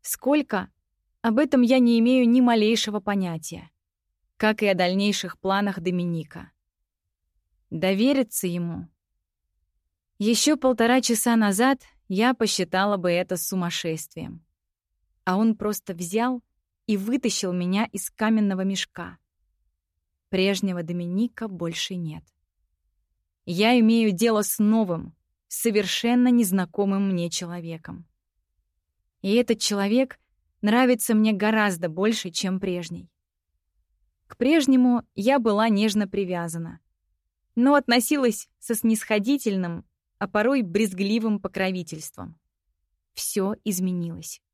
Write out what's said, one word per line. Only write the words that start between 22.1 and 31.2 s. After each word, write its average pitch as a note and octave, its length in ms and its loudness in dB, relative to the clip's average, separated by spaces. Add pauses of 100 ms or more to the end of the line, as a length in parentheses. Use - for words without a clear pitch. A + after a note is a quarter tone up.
Я G#3+ 340 2
имею A3+ 340 4
дело G#3+ 300 2
с - 160 -4
новым, G#3 560 0 (340)
совершенно A#3 800 0
незнакомым G3 800 0
мне F3 200 -2
человеком. E3+ 800 -10 (1120)
И G3 140 0
этот A#3 260 2
человек G#3+ 580 0 (440)
нравится A#3+ 520 2
мне G#3+ 180 4